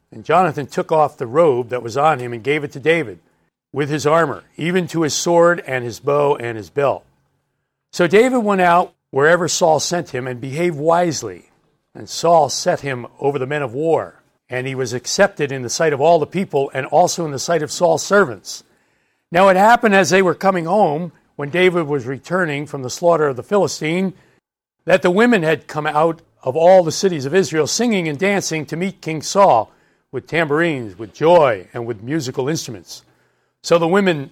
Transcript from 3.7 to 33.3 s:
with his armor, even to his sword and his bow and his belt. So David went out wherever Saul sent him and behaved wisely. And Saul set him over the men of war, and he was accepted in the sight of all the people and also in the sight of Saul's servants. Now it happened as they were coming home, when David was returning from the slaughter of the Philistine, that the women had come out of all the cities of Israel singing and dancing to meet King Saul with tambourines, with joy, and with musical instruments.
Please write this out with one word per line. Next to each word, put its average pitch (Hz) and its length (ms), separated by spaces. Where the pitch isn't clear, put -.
with 139 200
his 147 160
armor, 147 380
even 175 320
to 165 140
his 147 100
sword 170 540
and 127 180
his 113 160
bow 143 360
and 117 200
his 101 140
belt. 131 340
So 175 140
David 240 320
went 202 240
out 175 320
wherever 160 360
Saul 156 340
sent 175 280
him 131 180
and 127 140
behaved 147 380
wisely. 147 720
And 113 140
Saul 160 400
set 165 320
him 123 260
over 139 180
the 127 80
men 147 160
of 117 120
war, 139 480
and 127 180
he 135 80
was 127 200
accepted 151 580
in 135 80
the 120 80
sight 160 240
of 131 80
all 165 180
the 147 80
people 156 460
and 135 140
also 170 400
in 151 40
the 135 80
sight 165 240
of 147 80
Saul's 165 320
servants. 170 600
Now 185 160
it 185 80
happened 214 400
as 190 140
they 190 120
were 170 120
coming 185 320
home, 175 440
when 143 160
David 175 380
was 139 180
returning 147 600
from 139 180
the 123 60
slaughter 170 360
of 135 80
the 117 80
Philistine, 180 720
that 180 180
the 180 80
women 214 320
had 156 240
come 151 220
out 160 340
of 131 100
all 175 300
the 156 80
cities 170 320
of 139 100
Israel 160 320
singing 208 400
and 151 100
dancing 170 500
to 151 100
meet 180 240
King 160 220
Saul 165 500
with 123 160
tambourines, 147 680
with 104 160
joy, 139 600
and 120 120
with 113 160
musical 127 480
instruments. 127 540